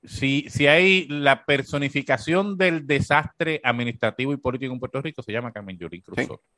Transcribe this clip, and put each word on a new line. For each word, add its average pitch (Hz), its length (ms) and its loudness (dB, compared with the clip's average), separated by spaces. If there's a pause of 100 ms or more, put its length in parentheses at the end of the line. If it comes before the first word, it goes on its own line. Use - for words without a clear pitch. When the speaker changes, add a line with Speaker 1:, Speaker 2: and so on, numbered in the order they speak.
Speaker 1:
si, 139 440 -2
si 143 200 2
hay 185 400 6
la 143 360 2
personificación 143 1120 0
del 170 300 2
desastre 147 800 0
administrativo 120 680 -2
y 143 40 -2
político 131 360 -6
en 127 60 -8
Puerto 131 240 -8
Rico, 147 200 -10
se 104 100 -10
llama 120 200 -6
Carmen 98 240 -12
Yulín 87 260 -12
Cruz - 180 -8
Speaker 2:
Sí. 131 60 -4
Speaker 1:
Soto. - 160 -16 (160)